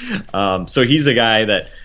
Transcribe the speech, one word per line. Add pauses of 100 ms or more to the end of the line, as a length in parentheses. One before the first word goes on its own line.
(340)
Um,
so
he's
a
guy
that – (160)